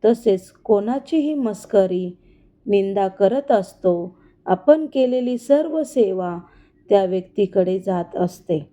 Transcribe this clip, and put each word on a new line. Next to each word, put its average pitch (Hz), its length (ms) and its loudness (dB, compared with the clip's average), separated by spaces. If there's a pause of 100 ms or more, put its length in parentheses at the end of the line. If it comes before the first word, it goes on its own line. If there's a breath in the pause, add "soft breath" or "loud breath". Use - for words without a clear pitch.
तसेच 214 460 0 (140)
कोणाचीही 269 680 -2
मस्करी, 190 760 -2 (560 soft breath)
निंदा 196 420 0
करत 190 420 0
असतो, 180 680 -2 (300 soft breath)
आपण 302 400 2
केलेली 254 520 0
सर्व 311 440 0
सेवा 185 560 -2 (520 soft breath)
त्या 196 140 4
व्यक्तीकडे 185 760 -2
जात 185 380 -4
असते. 175 420 -4 (140)